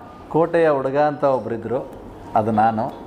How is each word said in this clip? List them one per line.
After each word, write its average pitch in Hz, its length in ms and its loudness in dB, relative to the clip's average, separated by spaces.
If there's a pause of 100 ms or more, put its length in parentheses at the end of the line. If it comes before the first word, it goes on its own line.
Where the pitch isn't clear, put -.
(280)
ಕೋಟೆಯ 165 420 2
ಹುಡುಗ 135 260 0
ಅಂತ 147 280 2
ಒಬ್ರಿದ್ರು, 117 640 -2 (460)
ಅದು 110 140 2
ನಾನು 113 420 2 (140)